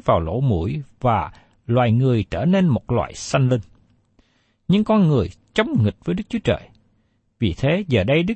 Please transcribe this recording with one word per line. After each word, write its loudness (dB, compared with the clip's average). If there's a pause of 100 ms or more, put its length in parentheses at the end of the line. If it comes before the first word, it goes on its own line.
vào 2
lỗ -4
mũi -2 (180)
và -2 (340)
loài 2
người 2
trở -4
nên 2
một -2
loại -2
sanh -2
linh. 0 (1080)
Nhưng 2
con 2
người 2 (240)
chống 0 (120)
nghịch 0
với -2
Đức -6
Chúa -4
Trời. -2 (720)
Vì 0
thế, 0
giờ 2
đây 2
Đức -2